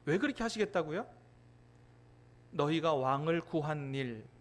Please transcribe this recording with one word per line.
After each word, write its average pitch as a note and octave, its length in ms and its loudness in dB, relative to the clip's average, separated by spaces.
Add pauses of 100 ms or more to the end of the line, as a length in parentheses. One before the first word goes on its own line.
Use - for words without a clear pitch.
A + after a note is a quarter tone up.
왜 D#3 140 2
그렇게 C4+ 240 0
하시겠다고요? G#3 640 -2 (1400)
"너희가 D#3 440 2
왕을 C#3+ 480 2
구한 D3 520 -4
일, A#2+ 300 -4 (160)